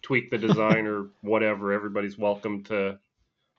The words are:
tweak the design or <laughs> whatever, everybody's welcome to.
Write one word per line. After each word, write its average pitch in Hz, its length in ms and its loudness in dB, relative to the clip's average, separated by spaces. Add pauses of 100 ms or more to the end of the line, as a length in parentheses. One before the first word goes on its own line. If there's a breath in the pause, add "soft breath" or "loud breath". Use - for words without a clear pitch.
tweak 120 300 -2
the 117 80 -2
design 110 480 4
or 101 280 -4
<laughs> - 60 -20
whatever, 104 500 0
everybody's 101 460 -2
welcome 101 480 -2
to. 98 340 -2 (600)